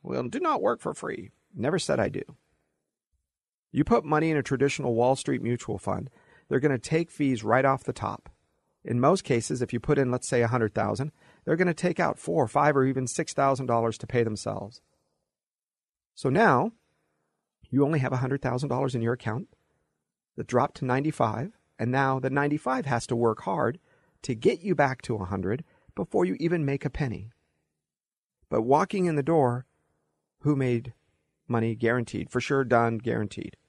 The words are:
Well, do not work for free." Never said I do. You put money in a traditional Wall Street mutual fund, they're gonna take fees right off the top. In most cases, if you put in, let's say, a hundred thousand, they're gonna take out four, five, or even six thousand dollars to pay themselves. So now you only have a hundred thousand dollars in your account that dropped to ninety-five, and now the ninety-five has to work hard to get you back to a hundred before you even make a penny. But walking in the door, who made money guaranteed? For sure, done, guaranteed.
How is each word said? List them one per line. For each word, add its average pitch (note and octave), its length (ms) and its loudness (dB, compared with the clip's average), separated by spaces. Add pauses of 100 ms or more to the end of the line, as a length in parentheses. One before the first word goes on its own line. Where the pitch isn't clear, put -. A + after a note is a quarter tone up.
Well, G3 240 -4
do C4 140 -6
not D#4 200 0
work A3+ 200 -2
for - 120 -6
free." - 380 -10 (240)
Never D3+ 240 -2
said C3+ 200 -2
I G2+ 100 0
do. - 140 -8 (1500)
You D3+ 140 2
put A#3 180 4
money D#3 260 2
in D3+ 80 2
a C3 60 0
traditional C#3 500 0
Wall B2 220 4
Street C3 260 -4
mutual A#2 360 -4
fund, G2+ 320 -6 (400)
they're C3+ 100 2
gonna C3+ 180 2
take D#3+ 320 -2
fees B2+ 360 -2
right B2 180 4
off C3+ 220 2
the B2+ 80 -4
top. - 360 -8 (540)
In B2 160 -2
most D#3+ 240 4
cases, A#2+ 380 -2
if A#2+ 100 -4
you A#2+ 80 -4
put D3 180 0
in, B2+ 140 2
let's B2 160 -4
say, B2 140 2
a A#2 60 4
hundred A2+ 260 0
thousand, G#2+ 380 -2 (340)
they're D#3+ 100 0
gonna F3 180 2
take F3+ 260 -2
out D#3 200 0
four, E3 280 0
five, C#3+ 280 2
or C3 80 4
even C3 240 0
six - 260 -6
thousand C3+ 340 0
dollars A#2 320 2
to - 80 -12
pay A#2+ 160 2
themselves. G#2 580 -6 (1300)
So - 160 -2
now F3 440 4 (960)
you C#3 160 4
only D#3 140 2
have C3 120 0
a B2+ 60 0
hundred B2 240 -2
thousand B2+ 280 -2
dollars C3 260 -2
in A#2 60 0
your A#2 120 0
account B2+ 420 -6 (800)
that - 120 -10
dropped B2 300 2
to C3+ 80 -4
ninety-five, B2+ 720 -2 (200)
and A#2+ 140 -2
now C3+ 280 2
the C3 100 -2
ninety-five D3 560 -2
has B2 220 -2
to B2 80 -2
work A2+ 260 2
hard E3 380 0 (440)
to B2 120 -4
get D#3 260 2
you F#3 140 0
back C3+ 280 2
to A#2+ 120 -4
a G2 100 -6
hundred F#2+ 380 -2 (320)
before F#3 300 0
you F#3 140 -2
even E3 260 0
make C#3 200 -4
a C#3 40 -2
penny. A2+ 420 -6 (1160)
But A#2 140 0
walking F3+ 420 2
in E3 100 2
the C#3+ 80 0
door, C3 420 2 (720)
who D3 160 2
made B2 380 0 (540)
money A2+ 280 0
guaranteed? A#2 540 -2
For B2 120 -2
sure, C#3 220 0
done, A#2 340 2
guaranteed. A2+ 600 -6 (120)